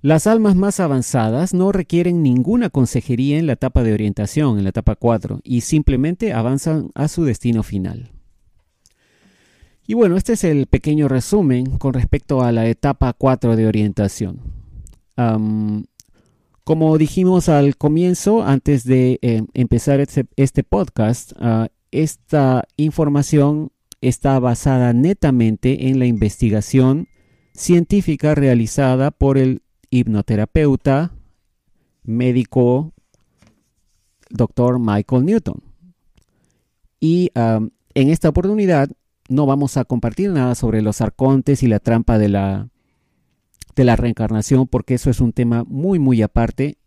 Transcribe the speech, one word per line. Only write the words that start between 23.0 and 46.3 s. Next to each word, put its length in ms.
está 400
basada 520
netamente 960
en 100
la 80
investigación 1000
científica 840
realizada 760
por 280
el 240
hipnoterapeuta 1200
médico 920
doctor 480
Michael 480
Newton. 360
Y, 360
am, 380
en 160
esta 220
oportunidad 580
no 180
vamos 300
a 80
compartir 460
nada 240
sobre 280
los 180
arcontes 640
y 40
la 120
trampa 400
de 100
la, 400
de 80
la 120
reencarnación, 720
porque 280
eso 160
es 100
un 120
tema 320
muy, 340
muy 240
aparte. 640